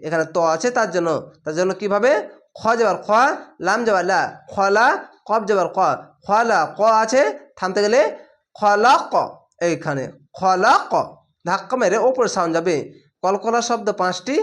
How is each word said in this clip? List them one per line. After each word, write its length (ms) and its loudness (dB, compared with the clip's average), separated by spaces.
এখানে 200 -2
ত 20 0
আছে 140 -2
তার 180 0
জন্য, 140 0
তার 140 -8
জন্য 140 0
কিভাবে? 300 0
খ 20 -18
যাবার 260 2
খ, 20 -10
লাম 200 0
যাবার 240 2
লা, 100 2
খলা, 360 2
কফ 220 0
যাবার 280 0
ক, 20 -2
খলা 340 2
ক 20 -16
আছে, 180 2
থামতে 280 -4
গেলে 160 4
খলাক। 580 2
এইখানে 360 -4
খলাক 540 2
ধাক্কা 340 -4
মেরে 160 2
ওপরে 280 0
সাউন্ড 220 -2
যাবে। 180 0
কলকলা 460 -2
শব্দ 180 -2
পাঁচটি 420 -4